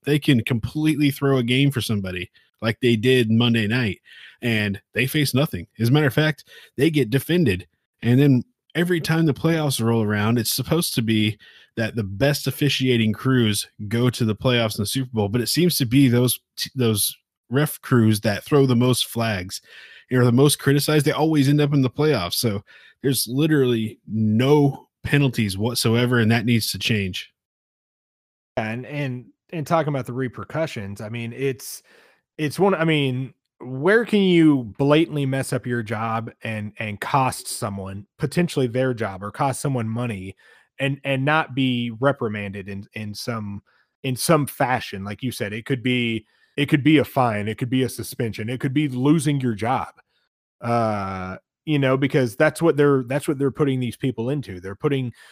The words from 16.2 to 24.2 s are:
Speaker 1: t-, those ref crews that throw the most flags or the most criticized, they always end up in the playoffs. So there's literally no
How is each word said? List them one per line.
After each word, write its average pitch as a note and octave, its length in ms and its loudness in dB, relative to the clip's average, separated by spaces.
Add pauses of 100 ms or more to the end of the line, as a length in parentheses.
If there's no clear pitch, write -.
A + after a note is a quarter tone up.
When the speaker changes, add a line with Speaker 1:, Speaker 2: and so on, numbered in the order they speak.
Speaker 1:
t-, - 180 -8
those A2+ 420 0 (320)
ref D3 320 -2
crews A2 400 4
that G2+ 240 -2
throw C#3 220 4
the B2+ 100 2
most B2 300 2
flags G#2 540 -6 (520)
or B2+ 120 4
the B2 80 4
most C#3+ 260 4
criticized, C#3+ 480 2
they D3+ 60 2
always D3 360 2
end D3 120 4
up C#3+ 120 2
in C#3+ 100 2
the B2+ 80 0
playoffs. B2 440 0
So A2 280 -2 (400)
there's C3+ 260 -2
literally B2+ 760 0
no B2+ 840 2 (140)